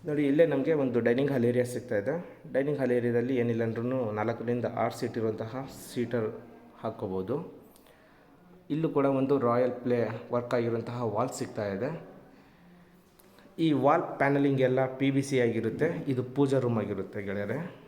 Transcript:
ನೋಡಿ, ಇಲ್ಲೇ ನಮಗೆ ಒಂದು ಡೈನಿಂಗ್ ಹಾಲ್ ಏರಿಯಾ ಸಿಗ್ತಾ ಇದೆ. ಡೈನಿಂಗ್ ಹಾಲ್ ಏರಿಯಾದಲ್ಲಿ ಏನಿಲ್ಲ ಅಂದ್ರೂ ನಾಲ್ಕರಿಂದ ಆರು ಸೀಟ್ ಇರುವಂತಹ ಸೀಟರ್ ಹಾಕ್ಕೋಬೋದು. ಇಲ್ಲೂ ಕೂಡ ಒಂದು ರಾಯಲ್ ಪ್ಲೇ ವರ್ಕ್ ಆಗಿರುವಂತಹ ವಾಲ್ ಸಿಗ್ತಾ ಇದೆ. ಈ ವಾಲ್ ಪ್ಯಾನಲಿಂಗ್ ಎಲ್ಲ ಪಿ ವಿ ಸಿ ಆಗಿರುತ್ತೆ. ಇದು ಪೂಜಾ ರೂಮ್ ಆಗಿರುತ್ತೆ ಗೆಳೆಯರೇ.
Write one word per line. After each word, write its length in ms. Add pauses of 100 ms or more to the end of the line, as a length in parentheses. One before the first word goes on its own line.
ನೋಡಿ, 200
ಇಲ್ಲೇ 200
ನಮಗೆ 260
ಒಂದು 280
ಡೈನಿಂಗ್ 300
ಹಾಲ್ 140
ಏರಿಯಾ 200
ಸಿಗ್ತಾ 320
ಇದೆ. 460 (100)
ಡೈನಿಂಗ್ 260
ಹಾಲ್ 140
ಏರಿಯಾದಲ್ಲಿ 440
ಏನಿಲ್ಲ 260
ಅಂದ್ರೂ 480
ನಾಲ್ಕರಿಂದ 540
ಆರು 340
ಸೀಟ್ 200
ಇರುವಂತಹ 500 (260)
ಸೀಟರ್ 460 (400)
ಹಾಕ್ಕೋಬೋದು. 840 (1040)
ಇಲ್ಲೂ 180
ಕೂಡ 180
ಒಂದು 320
ರಾಯಲ್ 340
ಪ್ಲೇ 360 (240)
ವರ್ಕ್ 220
ಆಗಿರುವಂತಹ 500
ವಾಲ್ 240
ಸಿಗ್ತಾ 440
ಇದೆ. 300 (1600)
ಈ 140
ವಾಲ್ 300
ಪ್ಯಾನಲಿಂಗ್ 580
ಎಲ್ಲ 360
ಪಿ 140
ವಿ 120
ಸಿ 180
ಆಗಿರುತ್ತೆ. 680
ಇದು 160
ಪೂಜಾ 340
ರೂಮ್ 200
ಆಗಿರುತ್ತೆ 440
ಗೆಳೆಯರೇ. 520 (140)